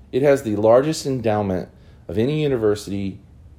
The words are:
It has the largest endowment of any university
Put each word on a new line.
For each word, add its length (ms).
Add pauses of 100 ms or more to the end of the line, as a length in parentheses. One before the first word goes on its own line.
(120)
It 100
has 200
the 140
largest 500
endowment 640 (400)
of 100
any 240
university 760 (380)